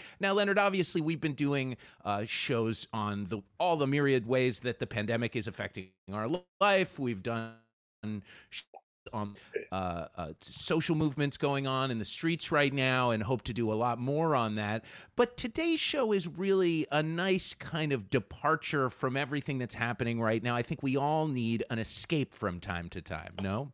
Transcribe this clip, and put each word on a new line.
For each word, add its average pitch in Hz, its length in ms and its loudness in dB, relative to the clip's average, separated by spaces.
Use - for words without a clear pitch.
Now, 196 140 2
Leonard, 202 240 4
obviously, 196 440 4
we've 156 200 -2
been 151 140 0
doing, 139 420 0
uh, 101 220 -2
shows 113 680 -2
on 104 340 -2
the, 98 160 -4
all 170 180 4
the 139 100 2
myriad 135 380 4
ways 127 360 2
that 123 180 -4
the 123 80 -4
pandemic 113 480 -2
is 107 120 -2
affecting 95 420 -8
our 107 160 -4
li-, 175 160 -4
life. 196 380 4
We've 120 240 -2
done... 113 320 -4
Sh-, - 140 -12
on, 104 220 -4
uh, 87 340 -4
uh, 87 120 -6
social - 540 -2
movements 147 400 0
going 139 300 0
on 131 240 0
in 120 80 -2
the 107 80 -4
streets - 460 -2
right 143 200 4
now 131 380 4
and 110 140 2
hope 120 180 0
to - 100 -6
do 110 220 2
a - 0 -
lot 117 240 2
more 147 380 2
on 110 200 2
that. 107 300 -2
But 240 200 4
today's 320 440 0
show 247 340 0
is 180 140 0
really 175 640 2
a 151 100 2
nice 175 540 0
kind 151 380 -2
of 104 180 -4
departure 143 800 0
from 131 260 -2
everything 139 400 -2
that's 123 160 -4
happening 117 480 -2
right 113 200 2
now. 120 140 0
I 120 60 0
think 135 220 -6
we 135 140 2
all 156 300 2
need 117 440 0
an 117 80 -2
escape - 520 -2
from 87 280 -4
time 87 300 -6
to 87 120 -10
time, 80 400 -8
no? 110 320 -2